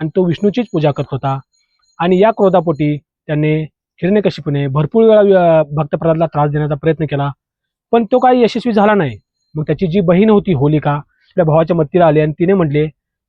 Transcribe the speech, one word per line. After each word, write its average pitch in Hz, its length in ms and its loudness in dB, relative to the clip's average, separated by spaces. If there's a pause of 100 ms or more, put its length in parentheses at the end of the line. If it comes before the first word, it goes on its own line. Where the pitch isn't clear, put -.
आणि 156 160 -6
तो 185 100 0
विष्णूचीच 202 460 -2
पूजा 156 180 0
करत 139 220 -6
होता. 135 260 -6 (600)
आणि 185 200 0
या 208 120 4
क्रोधापोटी 165 680 0 (300)
त्याने, 156 360 -2 (100)
हिरण्यकशिपूने 165 920 -4
भरपूर 151 380 0
वेळा, 196 540 4
अ, 156 40 2
भक्त 147 320 -4
प्रल्हादला 165 320 0
त्रास 147 240 -2
देण्याचा 151 240 -4
प्रयत्न 156 300 -2
केला, 139 260 -4 (600)
पण 233 140 2
तो 247 140 0
काही 254 240 4
यशस्वी 233 300 -2
झाला 208 220 2
नाही. 139 240 -2 (360)
मग 151 120 -6
त्याची 160 200 -2
जी 175 140 0
बहीण 180 300 2
होती 202 220 0
होलिका 147 380 0
आपल्या - 540 -6
भावाच्या 160 320 0
मदतीला 170 300 0
आली 151 140 2
आणि 156 120 -2
तिने 175 200 -2
म्हटले 156 340 0 (420)